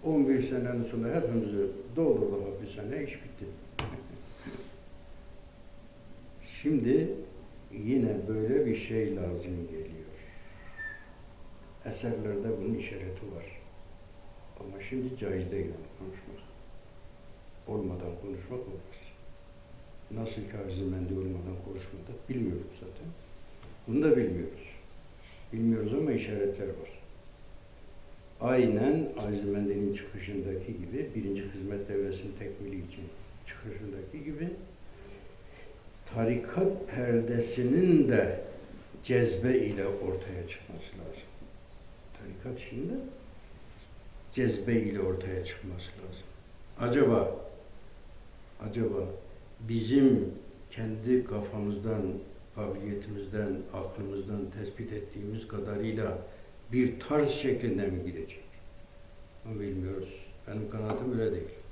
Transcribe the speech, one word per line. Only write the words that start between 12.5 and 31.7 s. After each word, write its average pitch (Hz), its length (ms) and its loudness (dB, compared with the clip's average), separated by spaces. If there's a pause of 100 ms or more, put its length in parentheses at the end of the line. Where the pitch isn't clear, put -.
bunun - 160 2
işareti 92 580 -6
var. - 260 -10 (1000)
Ama 98 280 -10
şimdi 127 280 -2
caiz 95 340 0
değil 98 140 0
onu 82 240 -8 (100)
konuşmak. - 420 -10 (1300)
Olmadan 90 440 -2 (100)
konuşmak 98 380 -6
olmaz. - 400 -8 (1120)
Nasıl 110 300 -4
ki - 160 -6 (100)
Aziz 95 140 -2
Efendi 92 320 0
olmadan 92 520 -2
konuşmadı, 92 460 -8 (180)
bilmiyorduk 107 440 0
zaten. - 340 -10 (800)
Bunu 131 160 4
da 147 140 10
bilmiyoruz. 98 480 2 (880)
Bilmiyoruz 113 400 4
ama 143 180 4
işaretler 101 560 2
var. - 340 -8 (1400)
Aynen 127 760 8
Aziz 104 320 0
Efendi'nin 101 440 4
çıkışındaki 95 800 -4
gibi, 131 420 -4
birinci 98 280 0 (100)
hizmet 101 360 -4